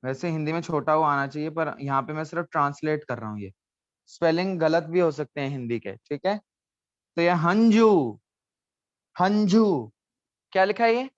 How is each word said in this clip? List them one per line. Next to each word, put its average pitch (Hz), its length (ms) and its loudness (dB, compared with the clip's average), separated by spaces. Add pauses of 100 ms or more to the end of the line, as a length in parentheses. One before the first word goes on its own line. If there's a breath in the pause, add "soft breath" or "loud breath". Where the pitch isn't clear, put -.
वैसे 135 280 -8
हिंदी 156 220 -4
में 165 100 -2
छोटा 156 340 -2
वो 156 80 2
आना 143 220 0
चाहिए, 151 240 -8
पर 156 300 -4
यहाँ 139 220 -2
पे 143 100 -10
मैं 156 120 -6
सिर्फ 165 280 -8
ट्रांसलेट 151 520 -2
कर 120 140 -8
रहा 110 120 -10
हूँ, 107 100 -10
ये 98 120 -12 (560)
स्पेलिंग 175 520 -2
गलत 160 300 2
भी 170 100 0
हो 170 120 2
सकते 147 280 -8
हैं 135 100 -4
हिंदी 120 300 -6
के, 98 160 -10
ठीक - 300 -8
है। 202 120 -2 (800)
तो 170 60 0
ये 170 80 4 (100)
हंजू, 220 500 6 (1300)
हंजू, 208 480 4 (880)
क्या 190 120 4
लिखा 202 200 0
है 226 100 4
ये? 262 240 -2